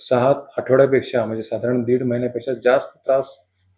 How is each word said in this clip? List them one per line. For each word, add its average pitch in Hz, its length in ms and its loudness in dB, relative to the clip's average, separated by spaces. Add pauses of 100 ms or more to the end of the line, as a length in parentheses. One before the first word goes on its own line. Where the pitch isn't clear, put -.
सहा 127 340 2 (220)
आठवड्यापेक्षा, 131 680 2
म्हणजे 110 180 -6
साधारण 120 400 -4
दीड 123 200 0
महिन्यापेक्षा 120 500 -4 (120)
जास्त 127 420 0
त्रास 135 300 -2 (420)